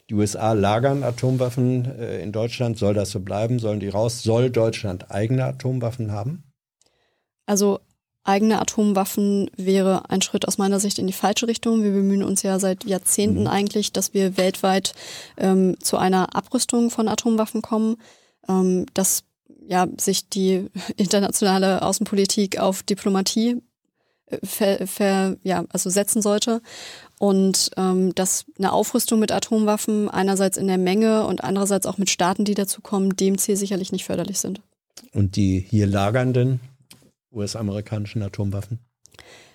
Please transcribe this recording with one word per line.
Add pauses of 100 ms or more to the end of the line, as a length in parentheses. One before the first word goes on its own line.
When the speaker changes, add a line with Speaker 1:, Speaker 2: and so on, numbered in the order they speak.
Speaker 1:
Die
U
S
A
lagern
Atomwaffen,
äh,
in
Deutschland.
Soll
das
so
bleiben?
Sollen
die
raus?
Soll
Deutschland
eigene
Atomwaffen
haben? (1000)
Speaker 2:
Also (440)
eigene
Atomwaffen
wäre
ein
Schritt
aus
meiner
Sicht
in
die
falsche
Richtung.
Wir
bemühen
uns
ja
seit
Jahrzehnten
Speaker 1:
Mhm.
Speaker 2:
eigentlich,
dass
wir
weltweit, (440)
ähm,
zu
einer
Abrüstung
von
Atomwaffen
kommen, (500)
ähm,
dass, (440)
ja, (120)
sich
die
<laughs>
internationale
Außenpolitik
auf
Diplomatie, (680)
äh,
ver-,
ver-,
ja,
also
setzen
sollte. (560)
Und,
ähm,
dass (120)
eine
Aufrüstung
mit
Atomwaffen
einerseits
in
der
Menge
und
andererseits
auch
mit
Staaten,
die
dazu
kommen,
dem
Ziel
sicherlich
nicht
förderlich
sind. (520)
Speaker 1:
Und
die
hier
lagernden (720)
U-S-amerikanischen
Atomwaffen? (760)